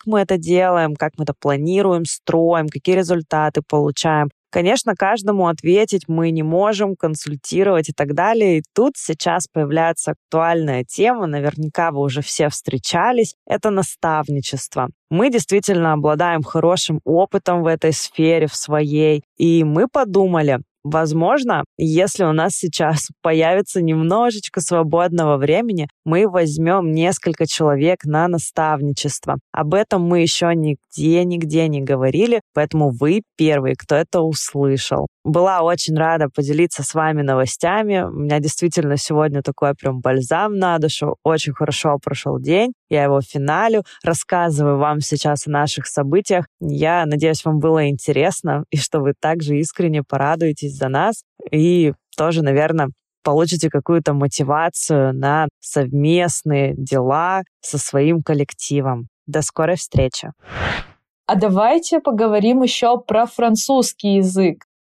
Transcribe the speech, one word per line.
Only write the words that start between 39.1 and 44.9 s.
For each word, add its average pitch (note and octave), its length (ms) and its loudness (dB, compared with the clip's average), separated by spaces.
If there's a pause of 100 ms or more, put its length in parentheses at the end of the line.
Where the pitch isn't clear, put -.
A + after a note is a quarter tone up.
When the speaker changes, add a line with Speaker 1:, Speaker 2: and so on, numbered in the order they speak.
Speaker 1:
такой C#3+ 320 -2
прям C3 260 -6
бальзам D#3+ 580 -2
на F3 200 0
душу. D3+ 460 -2
Очень D#3 280 0
хорошо D3 500 -2
прошёл B2 380 -6
день. F#3 320 0 (160)
Я D3 160 2
его C#3 160 2
финалю. E3+ 640 0 (200)
Рассказываю D#3 760 0
вам D3+ 220 0